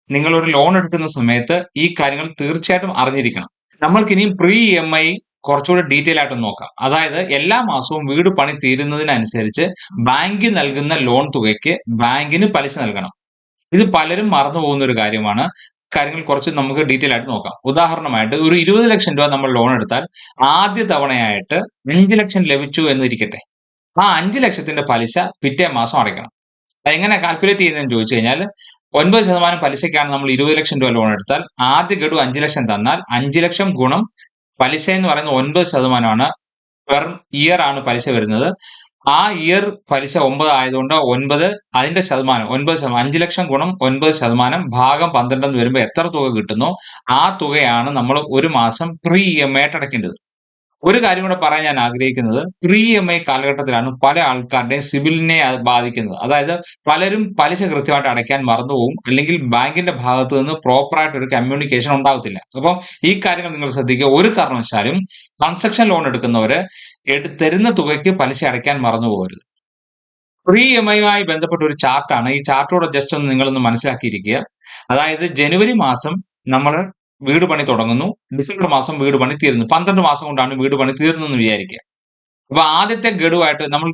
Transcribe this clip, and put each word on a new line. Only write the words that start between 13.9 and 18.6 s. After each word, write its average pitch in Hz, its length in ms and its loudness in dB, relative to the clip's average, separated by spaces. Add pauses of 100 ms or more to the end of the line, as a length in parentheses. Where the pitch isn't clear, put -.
പലരും 175 380 0
മറന്നു 143 280 0
പോകുന്ന 143 260 0
ഒരു 127 120 0
കാര്യമാണ്. 107 520 -2 (480)
കാര്യങ്ങൾ 151 260 -4
കുറച്ച് 143 280 -2
നമുക്ക് 139 300 -2
ഡീറ്റെയിൽ 135 320 0
ആയിട്ട് 120 160 -4
നോക്കാം. 110 240 -6 (120)
ഉദാഹരണമായിട്ട് 143 720 0
ഒരു 160 180 2
ഇരുപത് 196 360 4